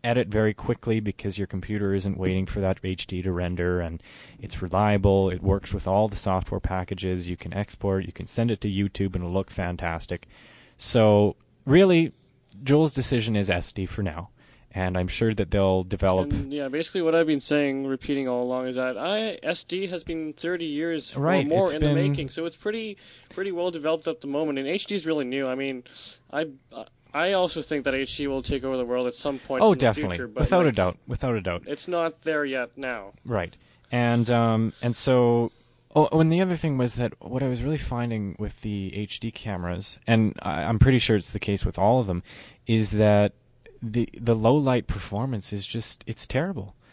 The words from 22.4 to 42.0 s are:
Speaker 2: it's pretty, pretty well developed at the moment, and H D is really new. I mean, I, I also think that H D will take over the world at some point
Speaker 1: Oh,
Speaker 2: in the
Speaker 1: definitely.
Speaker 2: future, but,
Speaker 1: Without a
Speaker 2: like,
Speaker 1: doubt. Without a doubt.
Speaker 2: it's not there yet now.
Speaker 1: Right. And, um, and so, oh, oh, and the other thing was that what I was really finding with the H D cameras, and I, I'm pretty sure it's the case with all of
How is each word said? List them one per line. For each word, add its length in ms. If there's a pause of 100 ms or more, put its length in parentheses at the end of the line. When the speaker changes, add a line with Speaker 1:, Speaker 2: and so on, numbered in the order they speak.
Speaker 2:
it's 120
pretty, 420 (320)
pretty 200
well 200
developed 380
at 120
the 60
moment, 320
and 100
H 180
D 80
is 120
really 180
new. 220
I 80
mean, 300 (480)
I, 160 (640)
I 200
also 300
think 220
that 100
H 220
D 100
will 160
take 200
over 140
the 80
world 220
at 80
some 240
point 240
Speaker 1:
Oh, 100
Speaker 2:
in 60
the 60
Speaker 1:
definitely. 320
Speaker 2:
future, 120
but, 140
Speaker 1:
Without 200
a 40
Speaker 2:
like, 100
Speaker 1:
doubt. 300
Without 280
a 60
doubt. 260
Speaker 2:
it's 220
not 340
there 220
yet 320
now. 360 (120)
Speaker 1:
Right. 320 (340)
And, 400
um, 420 (100)
and 120
so, 560 (460)
oh, 160
oh, 80
and 100
the 100
other 140
thing 240
was 160
that 260
what 220
I 60
was 160
really 140
finding 600
with 220
the 340
H 240
D 140
cameras, 720
and 360
I, 200
I'm 160
pretty 200
sure 180
it's 140
the 100
case 240
with 120
all 220
of 80